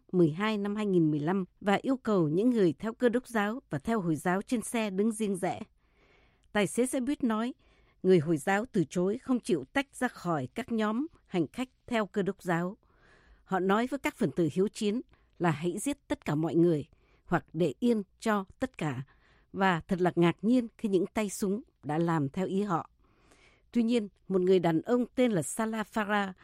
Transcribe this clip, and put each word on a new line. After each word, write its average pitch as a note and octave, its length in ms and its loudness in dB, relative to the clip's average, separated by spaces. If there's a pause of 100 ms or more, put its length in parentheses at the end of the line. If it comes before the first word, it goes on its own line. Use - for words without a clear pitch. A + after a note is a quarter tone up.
(120)
mười F3 180 6
hai G#3 280 -2
năm G3+ 180 -4
hai G#3+ 100 -2
nghìn E3+ 240 4
mười D3+ 100 0
lăm F3+ 240 -2 (160)
và G3+ 220 2
yêu C4 140 0
cầu F#3+ 320 2
những G3 220 2
người F#3+ 280 4
theo A3+ 160 -6
Cơ B3 140 2
đốc A#3 200 0
giáo G#3+ 420 -2
và D3+ 80 -4
theo A3+ 220 -2
Hồi E3+ 160 0
giáo F#3 260 0
trên A3+ 200 -4
xe A3 280 -4
đứng G3+ 220 0
riêng G#3 240 -2
rẽ. E3+ 240 -4 (920)
Tài G#3 140 2
xế A#3+ 200 0
xe C4+ 140 -4
buýt C#4 240 -2
nói, A3+ 300 -2 (480)
người F#3 160 8
Hồi D#3+ 180 2
giáo G3 360 0
từ - 180 2
chối F#3+ 280 0
không B3 220 -2
chịu D3+ 320 -2
tách - 240 -4
ra - 120 -2
khỏi D#3 460 -4
các A#3 180 -8
nhóm A3 340 -2 (200)
hành E3+ 200 -2
khách - 220 -8 (180)
theo A3 200 -2
Cơ G#3 160 -4
đốc F#3+ 200 -6
giáo. F3 340 -2 (680)
Họ F#3+ 140 -2
nói G3 280 2
với C#4 120 -6
các - 180 -4
phần F3 140 0
tử E3 220 0
hiếu F#3+ 160 0
chiến G#3+ 320 -4 (380)
là E3+ 120 2
hãy E3 280 -4
giết - 300 -6
tất - 160 -6
cả D3 100 -2
mọi D#3+ 200 0
người E3 300 4 (400)
hoặc E3+ 280 -2
để D#3+ 260 0
yên A#3 240 0 (180)
cho G#3 240 -2 (160)
tất - 180 -6
cả, C#3 240 -4 (500)
và F#3 280 0
thật F3 200 -4
là F3 160 2
ngạc E3+ 260 4
nhiên A#3+ 260 2 (100)
khi A3+ 100 -4
những F#3+ 180 2
tay G#3 240 -4
súng G#3 320 -4 (200)
đã D3 160 -4
làm E3 300 0
theo F#3 180 -4
ý F#3+ 160 -2
họ. F3+ 280 -4 (840)
Tuy A#3+ 100 2
nhiên, A3+ 260 0 (200)
một F#3+ 120 2
người F#3 180 6
đàn E3 240 2
ông B3 220 0 (100)
tên B3 180 2
là E3 100 2
Salah A3 500 -6
Farah G3+ 400 -2 (120)